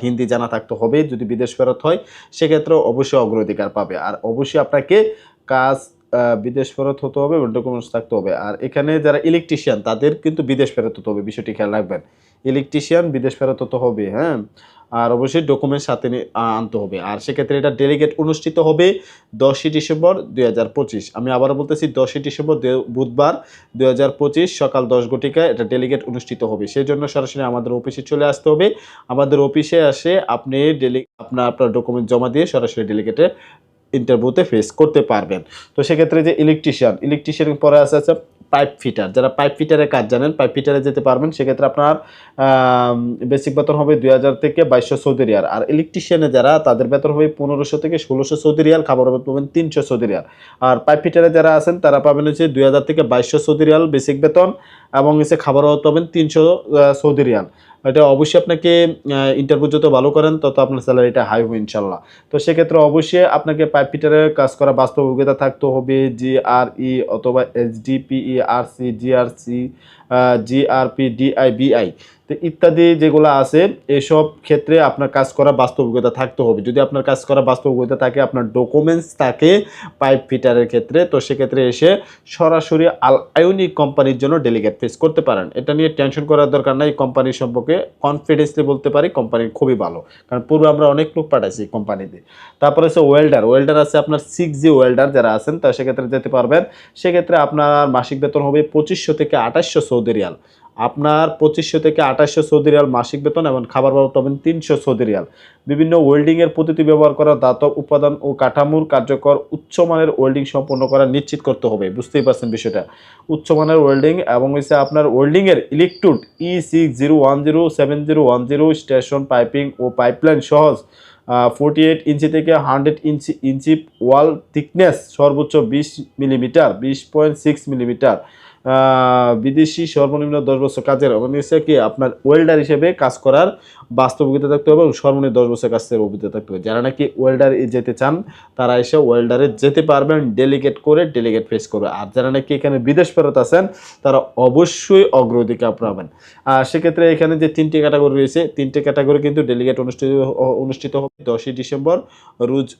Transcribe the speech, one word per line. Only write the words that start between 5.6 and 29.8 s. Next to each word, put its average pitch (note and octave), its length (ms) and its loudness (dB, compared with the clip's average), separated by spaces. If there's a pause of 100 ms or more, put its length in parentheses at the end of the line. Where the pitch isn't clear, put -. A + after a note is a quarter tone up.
আহ, A#2+ 240 0
বিদেশ B2 400 -6
ফেরত C#3 280 -4
হতে C3+ 160 -8
হবে D3 160 0
এবং B2+ 160 -2
ডকুমেন্টস A#2+ 400 -8
থাকতে A#2 240 -6
হবে। F#2+ 200 -4
আর G#2 240 -8
এখানে D3 400 -2
যারা D3 240 2
ইলেকট্রিশিয়ান, D#3+ 580 -2
তাদের A#2+ 320 -2
কিন্তু D#3 280 -4
বিদেশ C3 320 -2
ফেরত A2+ 240 -6
হতে G#2 120 -8
হবে, G2+ 120 -6
বিষয়টি G#2+ 300 -10
খেয়াল G#2 200 -6
রাখবেন। F#2+ 280 -6 (440)
ইলেকট্রিশিয়ান D3 680 -2
বিদেশ C3 260 -4
ফেরত C3 260 -4
হতে B2+ 140 -6
হবে, A2 340 -4
হ্যাঁ। B2+ 320 -4 (480)
আর A#2 220 -2
অবশ্যই C3 300 -2
ডকুমেন্টস C#3 440 -2
সাথে C3 220 -6
নি-, B2 160 -6 (100)
আ-, A2+ 240 -4
আনতে A2+ 200 -8
হবে। F#2+ 220 -8
আর G2+ 180 -8
সেক্ষেত্রে C#3 400 -4
এটা C#3 120 0
ডেলিগেট C#3+ 480 0
অনুষ্ঠিত D#3 400 -4
হবে E3+ 420 2 (340)
দশই C3+ 360 0
ডিসেম্বর D#3 520 -2
দুই B2 220 -4
হাজার A2+ 240 -2
পঁচিশ। A2 460 -8
আমি B2 160 -6
আবারও C3 240 0
বলতেছি, D3 320 -4
দশই C3 340 -4
ডিসেম্বর D3 380 -4
দে-, B2+ 320 -2
বুধবার B2+ 440 -2 (420)
দুই C3 100 0
হাজার C3 240 0
পঁচিশ D3 480 -4
সকাল C3 280 -2
দশ A#2+ 220 0
ঘটিকায় C3+ 420 -2
এটা A#2+ 140 -4
ডেলিগেট B2+ 440 -4
অনুষ্ঠিত A#2+ 360 -10
হবে। G#2 220 -6
সেই C#3 180 -4
জন্য C#3+ 240 -4
সরাসরি C#3 340 -6
আমাদের A#2+ 300 -6
অফিসে B2 300 -8
চলে C#3+ 220 -2
আসতে C#3+ 260 0
হবে। F#3 240 2 (340)
আমাদের C#3 320 0
অফিসে D3 380 0
এসে E3 500 0